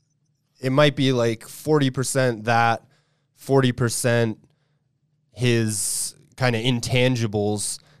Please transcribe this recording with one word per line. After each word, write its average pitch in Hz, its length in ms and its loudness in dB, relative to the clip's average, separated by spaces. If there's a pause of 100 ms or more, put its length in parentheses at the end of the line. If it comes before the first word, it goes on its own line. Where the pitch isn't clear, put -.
(600)
it 131 120 -4
might 143 240 4
be 135 160 0
like 117 360 -2
forty 147 420 0
percent 127 560 -2
that, 117 380 2 (520)
forty 131 380 2
percent 117 640 0 (960)
his 113 800 -2 (220)
kinda 120 240 0
intangibles, 117 1160 -2 (220)